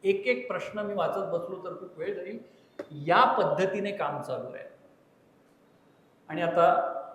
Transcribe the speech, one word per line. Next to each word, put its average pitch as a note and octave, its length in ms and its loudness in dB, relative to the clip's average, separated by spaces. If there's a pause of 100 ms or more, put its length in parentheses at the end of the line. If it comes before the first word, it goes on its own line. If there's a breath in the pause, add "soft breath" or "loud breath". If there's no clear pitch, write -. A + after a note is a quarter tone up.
एक G3 220 2
एक B3 220 0
प्रश्न G3 300 -6
मी G3+ 160 -4
वाचत F3+ 240 0
बसलो F3 460 -4
तर F3 160 -8
खूप - 180 -14
वेळ F#3 160 -4
जाईल. A3 240 -10 (520 soft breath)
या D#3 340 4
पद्धतीने G3 680 2
काम C#3+ 300 -4
चालू B2+ 240 -6
आहे. - 240 -14 (1600)
आणि D#3+ 140 -4
आता E3+ 540 4 (180)